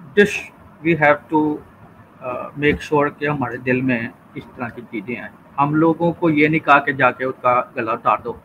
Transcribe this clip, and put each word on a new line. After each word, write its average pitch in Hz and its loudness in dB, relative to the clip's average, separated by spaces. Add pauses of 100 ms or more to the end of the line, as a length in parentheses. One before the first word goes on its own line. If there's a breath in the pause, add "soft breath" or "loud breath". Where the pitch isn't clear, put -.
(140)
This 202 4 (540)
we 160 0
have 147 4 (140)
to, 151 0 (680)
uh, 127 -10
make - -2
sure 147 0
कि 147 -6
हमारे 127 -4
दिल 127 -2
में 117 -2 (240)
इस 143 -14
तरह 123 -12
की 117 -16
चीज़ें 107 -10
आए। 107 -16 (280)
हम 147 2
लोगों 165 2
को 165 -2
ये 151 4
नहीं 156 0
कहा 147 6
कि 147 -4
जाके 131 0
उसका 127 0
गला 113 -4
उतार 117 0
दो, 117 -10